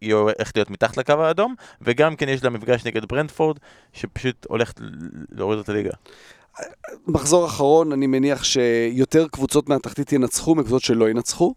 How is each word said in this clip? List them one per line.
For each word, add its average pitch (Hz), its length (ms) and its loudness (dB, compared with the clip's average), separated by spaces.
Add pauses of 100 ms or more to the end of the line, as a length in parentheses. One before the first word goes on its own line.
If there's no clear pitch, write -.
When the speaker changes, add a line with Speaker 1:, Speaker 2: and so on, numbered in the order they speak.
Speaker 1:
היא 107 120 -2
הולכת 107 420 0
להיות 104 140 0
מתחת 110 280 -2
לקו 135 160 0
האדום, 165 420 0 (260)
וגם 147 340 2
כן 139 140 -4
יש 131 140 -2
לה 127 60 2
מפגש 117 360 -2
נגד 113 200 -6
ברנטפורד, 151 520 -2 (360)
שפשוט - 560 -8
הולכת 113 320 -4
ל-, - 20 -14 (480)
להוריד 107 280 -2
את 104 100 -12
הליגה. 104 220 -2 (1160)
Speaker 2:
מחזור 165 380 2
אחרון, 147 460 4
אני 135 160 0
מניח 131 360 0
שיותר 123 840 2
קבוצות 143 420 0
מהתחתית 139 440 -2
ינצחו 143 420 2
מקבוצות 127 260 0
שלא 113 280 2
ינצחו 160 480 0